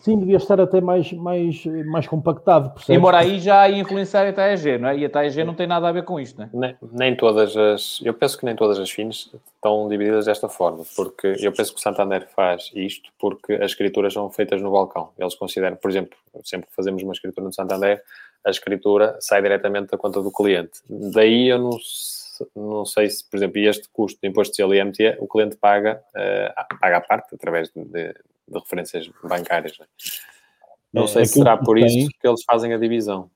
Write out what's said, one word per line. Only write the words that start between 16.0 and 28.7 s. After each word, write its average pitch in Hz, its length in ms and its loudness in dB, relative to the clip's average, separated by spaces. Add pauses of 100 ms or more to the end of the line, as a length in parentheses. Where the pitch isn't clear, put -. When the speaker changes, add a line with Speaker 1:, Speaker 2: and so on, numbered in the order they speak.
Speaker 3:
sempre 92 240 -12
que - 80 -16
fazemos 95 260 -4
uma 95 120 -8
escritura 95 300 -10
no 95 80 -10
Santander, 98 480 -2 (440)
a 101 60 0
escritura 101 680 0
sai 101 240 0
diretamente 101 480 -2
da 101 80 -6
conta 98 240 -4
do 98 80 -6
cliente. 92 580 -2
Daí 110 600 2
eu 123 100 2
não 123 220 -2
se-, - 760 -14
não 104 300 -8
sei 104 260 0
se, - 180 -12
por 101 100 -8
exemplo, 98 200 -2
este 104 340 0
custo - 300 -4
de 101 60 -4
imposto 98 240 0
de - 60 -10
selo 98 140 2
e 98 40 4
I 98 60 4
M 98 100 -4
T, 110 260 0
o 110 80 -10
cliente 107 300 0
paga, 104 440 2 (140)
eh, 101 400 -4 (260)
paga 87 180 2
à - 20 2
parte, - 340 -4
através 82 360 -4
de, 80 160 -16
de, 85 260 -10 (360)
de 85 120 -12
referências 87 500 -10 (140)